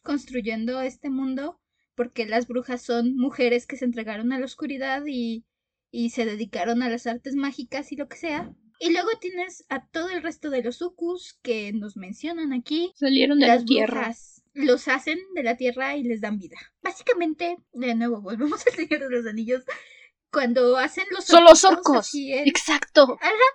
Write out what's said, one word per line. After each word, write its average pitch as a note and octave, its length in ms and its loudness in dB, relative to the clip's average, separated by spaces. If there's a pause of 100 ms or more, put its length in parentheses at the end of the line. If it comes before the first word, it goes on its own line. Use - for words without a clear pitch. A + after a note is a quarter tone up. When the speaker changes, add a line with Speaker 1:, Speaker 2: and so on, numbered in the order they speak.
Speaker 1:
construyendo A#3+ 800 -4
este C4+ 280 -6
mundo, C4+ 500 -4 (360)
porque A#3+ 300 -4
las A3+ 220 0
brujas B3 340 -6
son A#3+ 340 0
mujeres B3 520 0
que C#4 100 -12
se B3+ 80 -4
entregaron A3+ 480 -4
a C4 60 -2
la C4+ 60 -4
oscuridad C4+ 640 -6
y, A#3 380 -6 (460)
y A#3 200 -2
se A#3 140 -2
dedicaron A3 580 -4
a B3 60 -2
las A#3 160 -6
artes A#3+ 300 -6
mágicas C#4 560 -6
y C#4 60 -10
lo C#4+ 100 -8
que - 100 -20
sea. D#4+ 360 -6 (260)
Y E4+ 120 0
luego F4 180 0 (120)
tienes F4+ 480 -10
a C4+ 200 -8
todo E4 200 -6
el F4 140 -6
resto D#4+ 260 -8
de B3+ 140 -2
los B3 180 -8
Ukus F4+ 640 -8
que G#3+ 300 -4
nos G#3 240 -8
mencionan D4 560 -8
aquí. D#4 420 -4
Speaker 2:
Salieron C4+ 440 2
de B3+ 80 6
Speaker 1:
Las A#3+ 140 6
Speaker 2:
la A#3 40 -6
tierra. A3 360 2
Speaker 1:
brujas - 360 -10 (160)
los C#4 360 2
hacen C#4 280 -2 (160)
de D4+ 100 -4
la A#3+ 120 -2
tierra B3+ 400 -4
y C#4+ 80 -6
les A#3 160 -4
dan G#3 200 -4
vida. - 180 -16 (240)
Básicamente, F4 760 -2 (160)
de A#3+ 240 -4
nuevo, A#3 260 -2
volvemos A#3 400 -4
<laughs> - 60 -6
al A#4+ 60 4
Señor D#4 260 -2
de C4+ 100 -8
los A#3+ 180 -2
Anillos. A3+ 360 -4 (680)
Cuando B3 460 2
hacen D#4 340 -2
los F#4 140 -6
Speaker 2:
Son E4+ 180 8
los D#4+ 200 12
Speaker 1:
orcos, F#4 240 4
Speaker 2:
orcos. C4+ 100 6 (100)
Speaker 1:
así C#4 260 -6
es. C#4+ 140 0
Speaker 2:
Exacto. C#4+ 720 4
Speaker 1:
Ajá. E4+ 100 0 (240)